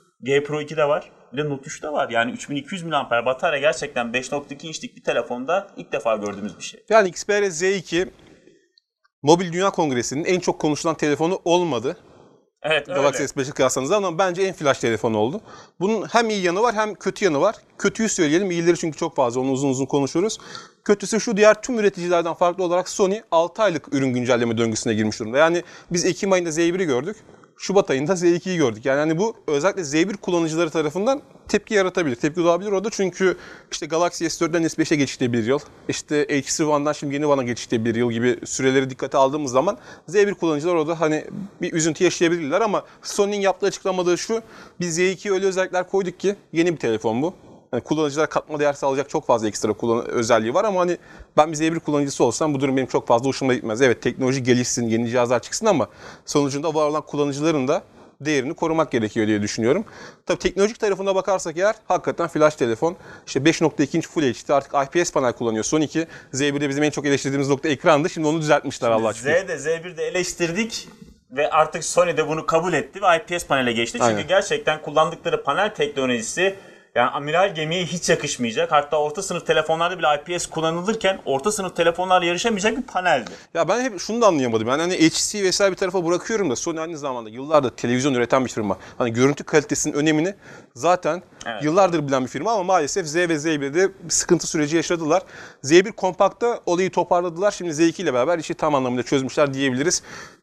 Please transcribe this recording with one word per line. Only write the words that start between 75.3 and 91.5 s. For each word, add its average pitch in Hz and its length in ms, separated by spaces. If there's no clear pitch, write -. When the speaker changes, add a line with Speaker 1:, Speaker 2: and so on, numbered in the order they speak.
Speaker 1:
panel 185 320
teknolojisi 143 840
yani 123 140
amiral 156 440
gemiye 160 300
hiç 165 240
yakışmayacak. 151 640
Hatta 151 240
orta 151 260
sınıf 170 240
telefonlarda 160 520
bile 165 80
I - 40
P 175 140
S - 120
kullanılırken 202 720
orta 208 280
sınıf 185 240
telefonlarla 175 500
yarışamayacak 208 500
bir 269 60
paneldi. 143 480
Speaker 2:
Ya 165 140
ben 220 120
hep 233 200
şunu 233 220
da 226 40
anlayamadım. 120 420
Yani 143 140
hani 180 120
H 160 160
C - 320
vesaire 190 300
bir 170 40
tarafa 185 300
bırakıyorum 175 440
da 117 60
Sony 160 240
aynı 165 180
zamanda 123 320
yıllardır 135 400
televizyon 127 440
üreten 123 300
bir 117 60
firma. 101 280
Hani 120 140
görüntü 135 320
kalitesinin 151 500
önemini 156 400
zaten 170 480
Speaker 1:
Evet. 117 180